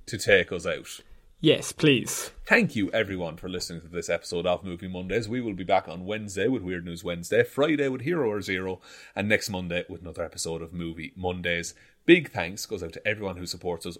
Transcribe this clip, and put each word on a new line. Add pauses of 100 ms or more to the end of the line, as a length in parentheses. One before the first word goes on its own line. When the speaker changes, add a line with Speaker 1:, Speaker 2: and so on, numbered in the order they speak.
Speaker 1:
to
take
us
out? (400)
Speaker 2:
Yes,
please. (160)
Speaker 1:
Thank
you,
everyone,
for
listening
to
this
episode
of
Movie
Mondays.
We
will
be
back
on
Wednesday
with
Weird
News
Wednesday,
Friday
with
Hero
or
Zero, (340)
and
next
Monday
with
another
episode
of
Movie
Mondays. (320)
Big
thanks
goes
out
to
everyone
who
supports
us